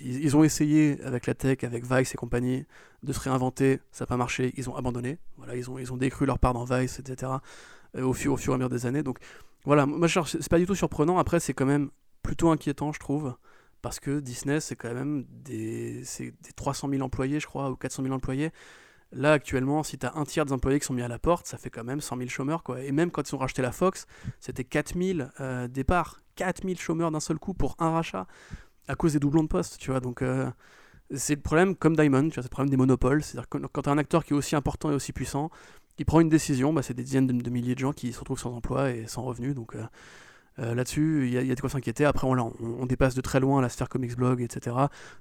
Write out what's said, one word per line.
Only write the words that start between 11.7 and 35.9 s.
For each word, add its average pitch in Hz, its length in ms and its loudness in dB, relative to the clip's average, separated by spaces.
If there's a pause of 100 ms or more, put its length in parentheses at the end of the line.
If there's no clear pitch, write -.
plutôt 165 280 2
inquiétant, 147 420 0
je - 60 -10
trouve, 143 360 -4 (480)
parce - 180 -8
que 139 200 -2
Disney, 139 400 -2
c'est 131 160 -8
quand 120 180 -8
même 135 340 -4
des, 117 760 -8
c'est 127 260 -10 (120)
des - 140 -20
trois - 160 -4
cent 143 160 -6
mille 139 140 0
employés, 135 360 -2
je 147 80 -6
crois, 139 240 -4
ou 127 60 -6
quatre - 160 -8
cent 139 100 -6
mille 135 120 -2
employés. 135 360 -2 (600)
Là, 135 200 4
actuellement, 143 500 2
si 143 160 -8
t'as 123 160 -4
un 156 100 -2
tiers 151 220 0
des 135 60 -2
employés 135 280 2
qui - 60 -6
sont 135 80 -2
mis 123 80 -2
à 123 60 -4
la 117 100 -6
porte, 170 280 0
ça 123 120 -12
fait - 100 -12
quand 117 160 -12
même 131 160 -4
cent 139 160 -6
mille 123 140 -6
chômeurs, 147 320 -4
quoi. 127 200 -6
Et 139 100 -4
même 165 180 4
quand 147 200 -4
ils - 40 -6
ont 139 40 -4
racheté 131 220 -2
la 123 120 0
Fox, - 340 0 (340)
c'était - 240 -8
quatre - 300 -4
mille, 180 440 -2
euh, 127 300 -6
départs. 135 540 -2 (120)
Quatre 185 300 -4
mille 185 160 -4
chômeurs 165 320 0
d'un 156 80 -2
seul 156 180 -2
coup 190 160 -6
pour - 240 2
un 165 120 2
rachat, 165 360 -2 (600)
à 135 80 -4
cause 165 160 2
des 147 80 2
doublons 143 240 4
de 156 40 -6
postes, 180 300 -2
tu - 140 -6
vois. 131 80 2
Donc, 127 220 -6
euh, 131 280 0 (640)
c'est 143 220 -2
le 143 60 -10
problème, 175 340 4
comme 160 180 4
Diamond, 147 340 6
tu 156 60 -4
vois, 131 80 -6
c'est - 20 -6
le 127 40 -8
problème 139 220 0
des 135 60 4
monopoles. 131 460 6
C'est-à-dire 131 260 -10
que - 100 -6
quand 139 240 -6
t'as 143 100 2
un 147 60 4
acteur 151 260 2
qui - 80 -2
est 143 40 4
aussi 143 200 0
important 151 340 -2
et 147 40 0
aussi - 180 -4
puissant, 139 380 -4 (480)